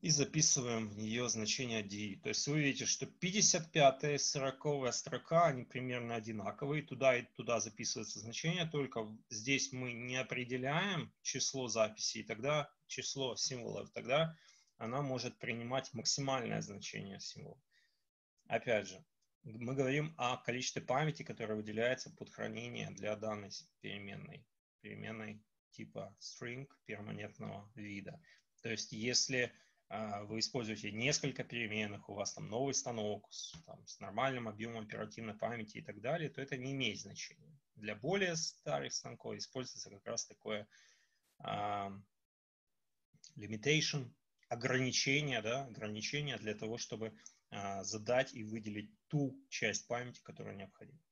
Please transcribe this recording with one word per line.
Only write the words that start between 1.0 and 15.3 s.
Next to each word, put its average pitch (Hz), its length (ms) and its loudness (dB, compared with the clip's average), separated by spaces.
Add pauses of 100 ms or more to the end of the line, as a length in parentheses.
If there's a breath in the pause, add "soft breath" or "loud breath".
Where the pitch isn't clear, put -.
значение 110 560 0
D 98 120 -6
E. 104 260 -4
То 110 80 -2
есть - 180 0
вы 151 140 4
видите, 135 240 2
что - 200 0
пятьдесят 185 640 4
пятая 147 440 8
и - 20 2
сороковая 135 720 2
строка, 165 560 4
они 127 160 2
примерно 123 520 -2
одинаковые. 113 680 -2
Туда 131 340 6
и 120 60 0 (120)
туда 117 240 2
записывается 110 600 -2
значение, 160 460 0
только 139 380 0
в-, 107 140 -8 (120)
здесь 127 440 2
мы 127 200 -2
не 123 220 -4
определяем 131 960 0 (100)
число 127 460 0
записей, 110 560 2
тогда 135 480 0 (160)
число 127 480 -2
символов, 107 560 -4
тогда 147 460 2 (400 loud breath)
она 120 240 -2
может 123 360 -2